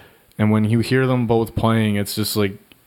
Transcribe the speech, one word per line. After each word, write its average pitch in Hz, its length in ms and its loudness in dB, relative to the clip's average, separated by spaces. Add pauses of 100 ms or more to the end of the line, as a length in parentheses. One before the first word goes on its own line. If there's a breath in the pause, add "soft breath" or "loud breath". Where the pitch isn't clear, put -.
(360 soft breath)
And 107 140 2
when 107 140 2
you 113 160 2
hear 131 260 0
them 123 220 -2
both 113 260 0
playing, 113 400 0
it's 101 220 -4
just, 107 180 -4
like, 101 220 -2 (300)